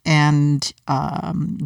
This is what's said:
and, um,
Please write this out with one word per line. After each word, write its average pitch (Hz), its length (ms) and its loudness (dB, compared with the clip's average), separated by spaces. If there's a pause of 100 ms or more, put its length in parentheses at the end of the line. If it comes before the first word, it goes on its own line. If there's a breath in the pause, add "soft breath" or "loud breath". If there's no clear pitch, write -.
and, 147 640 2 (160)
um, - 760 -4